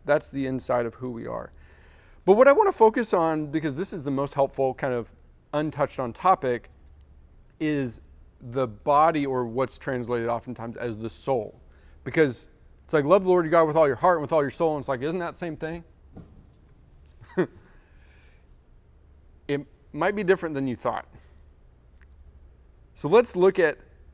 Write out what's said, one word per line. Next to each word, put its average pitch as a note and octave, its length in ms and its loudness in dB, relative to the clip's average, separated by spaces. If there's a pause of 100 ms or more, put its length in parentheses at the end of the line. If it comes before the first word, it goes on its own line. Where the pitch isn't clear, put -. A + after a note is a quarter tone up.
that's D3 240 0
the C3+ 180 -4
inside B2+ 400 -2
of A2+ 80 -10
who B2+ 160 -10
we A2+ 180 -10
are. A2+ 240 -10 (720)
But F#3+ 120 6
what C4 120 8
I C#4 40 10
wanna G4 200 4
focus A3 420 4
on, D#3+ 320 0
because D3 300 -4
this F#3+ 160 -6
is F3 100 -8
the C#3 80 -4
most C#3 240 -4
helpful C3+ 400 0
kind C3 180 -4
of A#2+ 200 -6 (420)
untouched D3 460 -2
on A#2+ 120 -4
topic, C3+ 580 0 (880)
is C#3+ 400 -4 (400)
the B2+ 260 -4
body, D3 580 2
or B2+ 220 -4
what's A#2+ 320 -4
translated A#2+ 500 -4
oftentimes A#2 480 -8
as A#2 220 -8
the A2 120 -8
soul. A#2+ 500 -6 (440)
Because C#3 420 0 (380)
it's - 100 -20
like, D3+ 100 2
"Love F#3 200 4
the F3+ 40 0
Lord F3+ 160 4
your D#3 60 -6
God E3 140 6
with D3+ 120 0
all D#3+ 100 6
your C3 100 0
heart F3 220 2
and D3+ 40 -6
with C#3+ 100 -8
all D#3 100 2
your C3+ 80 -4
soul." D#3 260 -2
And C#3 60 -6
it's - 60 -10
like, B2+ 140 -4
isn't E3 160 -4
that E3+ 140 -8
the - 60 -20
same E3 180 -10
thing? E3+ 280 -10 (1500)
<laughs> F3 120 0 (2000)
It C#3+ 180 -6 (280)
might E3+ 200 -2
be G#3 80 -4
different F3 320 0
than C#3 120 -4
you B2 100 -4
thought. A2 320 -6 (1900)
So - 140 -8
let's A#3 260 4
look F3+ 240 4
at - 200 2 (360)